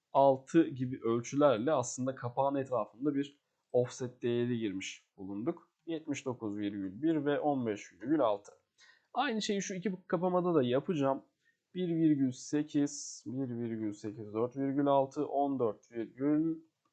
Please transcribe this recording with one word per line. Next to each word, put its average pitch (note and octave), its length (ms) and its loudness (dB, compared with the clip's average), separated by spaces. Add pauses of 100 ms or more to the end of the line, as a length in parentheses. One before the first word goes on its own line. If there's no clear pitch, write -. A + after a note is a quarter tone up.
(140)
altı C#3 540 6
gibi B2+ 360 -6
ölçülerle A#2+ 680 4
aslında C3 440 -2
kapağın C3+ 400 -2
etrafında B2+ 600 -2
bir C#3 240 -4 (320)
offset B2 500 -2
değeri A#2+ 380 0
girmiş F#2+ 460 -6 (120)
bulunduk. G2+ 520 -6 (160)
Yetmiş D#3 400 -6
dokuz A2 320 -4
virgül G2+ 440 -4
bir D#3 240 0
ve C#3+ 140 2
on C#3 260 0
beş G#2 280 -4
virgül B2+ 280 0
altı. G#2+ 300 0 (640)
Aynı B3 280 0
şeyi G3 200 -2
şu G3 120 -8
iki F3+ 220 -4 (120)
kapamada F3+ 480 0
da C#3+ 80 6
yapacağım. C3+ 600 2 (500)
Bir F3+ 140 -4
virgül D#3 440 4
sekiz, C#3+ 920 -2
bir B2+ 240 -6
virgül A2+ 440 -4
sekiz, G#2 400 -10
dört A#2 240 -2
virgül C#3 300 0
altı, C#3 400 2
on C#3+ 320 -2
dört A2 320 -2
virgül D3 640 -2 (360)